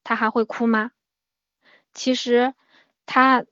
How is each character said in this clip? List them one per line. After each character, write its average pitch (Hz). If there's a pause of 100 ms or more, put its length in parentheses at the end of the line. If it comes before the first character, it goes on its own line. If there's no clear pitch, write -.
他 226
还 220
会 226
哭 233
吗？ 226 (1040)
其 254
实 247 (520)
他， 262